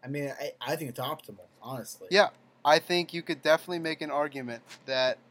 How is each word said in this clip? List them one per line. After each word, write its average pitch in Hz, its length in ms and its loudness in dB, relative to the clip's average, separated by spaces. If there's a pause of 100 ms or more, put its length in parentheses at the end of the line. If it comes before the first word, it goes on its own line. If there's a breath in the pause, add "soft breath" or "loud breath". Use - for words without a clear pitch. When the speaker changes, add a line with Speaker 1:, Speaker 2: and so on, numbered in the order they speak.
Speaker 1:
I 127 60 -14
mean, 143 320 -6
I, 143 200 -8
I 135 160 -4
think 151 140 -8
it's 135 100 -10
optimal, 131 460 -8 (160)
honestly. 123 480 -12
Speaker 2:
Yeah. 190 180 6 (360)
I 151 140 8
think 175 360 0
you 170 80 -6
could 156 200 -6
definitely 165 360 2
make 160 240 -4
an 151 80 -8
argument 135 520 -4 (240)
that 131 320 2 (120)